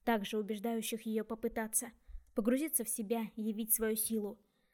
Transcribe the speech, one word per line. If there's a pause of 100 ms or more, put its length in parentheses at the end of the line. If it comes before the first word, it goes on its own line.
также
убеждающих
её
попытаться. (440)
Погрузиться
в
себя,
явить
свою
силу. (360)